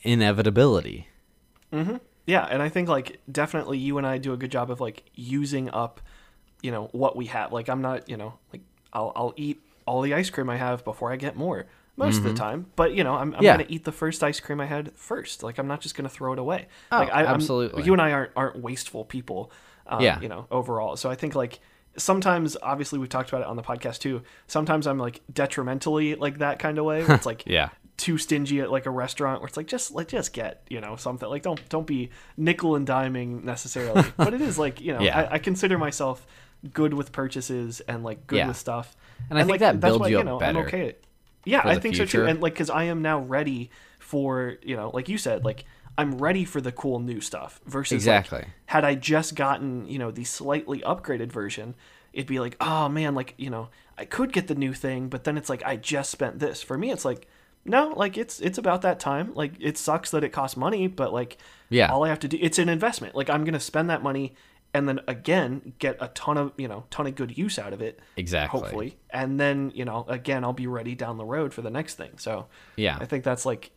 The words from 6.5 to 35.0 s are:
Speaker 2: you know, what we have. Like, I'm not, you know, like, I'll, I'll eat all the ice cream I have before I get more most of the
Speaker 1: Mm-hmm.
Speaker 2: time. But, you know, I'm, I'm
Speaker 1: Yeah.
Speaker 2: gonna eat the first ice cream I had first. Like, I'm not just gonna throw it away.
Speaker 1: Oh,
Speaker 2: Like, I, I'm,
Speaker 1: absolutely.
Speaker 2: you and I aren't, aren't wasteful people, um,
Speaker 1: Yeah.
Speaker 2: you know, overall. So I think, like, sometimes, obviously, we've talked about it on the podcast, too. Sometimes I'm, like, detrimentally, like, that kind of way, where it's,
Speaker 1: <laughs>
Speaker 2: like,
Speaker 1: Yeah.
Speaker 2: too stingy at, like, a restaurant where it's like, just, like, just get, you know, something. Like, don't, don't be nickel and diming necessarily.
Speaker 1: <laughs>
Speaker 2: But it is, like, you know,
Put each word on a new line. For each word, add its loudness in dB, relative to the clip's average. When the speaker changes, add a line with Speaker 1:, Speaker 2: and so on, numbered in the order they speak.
Speaker 2:
you -4
know, -4
what 2
we -4
have. -4
Like, -4
I'm -2
not, -4
you -8
know, -10
like, -16
I'll, -2
I'll -2
eat -4
all 2
the 2
ice 2
cream -2
I -2
have -2
before -4
I -2
get -6
more -4
most 4
of 4
the 2
Speaker 1:
Mm-hmm. 0
Speaker 2:
time. -4
But, 4
you 4
know, 2
I'm, 0
I'm 4
Speaker 1:
Yeah. 12
Speaker 2:
gonna -2
eat -8
the -4
first -2
ice 0
cream -6
I -4
had -6
first. -8
Like, -8
I'm -4
not -4
just -8
gonna -6
throw -6
it -4
away. -4
Speaker 1:
Oh, 4
Speaker 2:
Like, 2
I, 4
I'm, 6
Speaker 1:
absolutely. 0
Speaker 2:
you 6
and 8
I 6
aren't, 0
aren't -2
wasteful -8
people, -8
um, 0
Speaker 1:
Yeah. 6
Speaker 2:
you -6
know, -10
overall. 0
So -4
I -4
think, -4
like, -2
sometimes, 2
obviously, -2
we've -4
talked -2
about -2
it -4
on -6
the -6
podcast, -6
too. -4
Sometimes 0
I'm, 0
like, -4
detrimentally, 0
like, -4
that 0
kind -2
of 0
way, 0
where 8
it's, 2
Speaker 1:
<laughs> 0
Speaker 2:
like, -12
Speaker 1:
Yeah. 2
Speaker 2:
too 0
stingy 0
at, -4
like, 0
a -2
restaurant -2
where -10
it's -12
like, -6
just, -4
like, -4
just -4
get, -8
you -8
know, -10
something. -6
Like, -4
don't, -2
don't -2
be -2
nickel 4
and 0
diming 0
necessarily. 2
Speaker 1:
<laughs> -8
Speaker 2:
But 4
it -2
is, 0
like, 0
you -2
know, -2